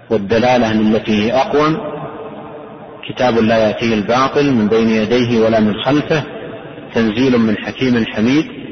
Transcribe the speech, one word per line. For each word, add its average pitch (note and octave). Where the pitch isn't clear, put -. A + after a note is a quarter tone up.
والدلالة A2+
للتي G#2+
هي A#2+
أقوم، C#3+
كتاب B2
لا A2+
يأتيه A2
الباطل C3
من A2
بين A2+
يديه A2+
ولا A2
من G#2+
خلفه، D3
تنزيل A#2
من A2
حكيم A#2+
حميد. B2